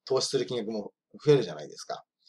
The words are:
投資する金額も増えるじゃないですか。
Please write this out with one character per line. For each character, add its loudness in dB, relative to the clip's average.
投 2
資 -2
す 2
る 0
金 -4
額 -4
も -6
増 8
え 8
る 2
じ -6
ゃ -10
な -12
い -12
で -18
す -14
か。 -8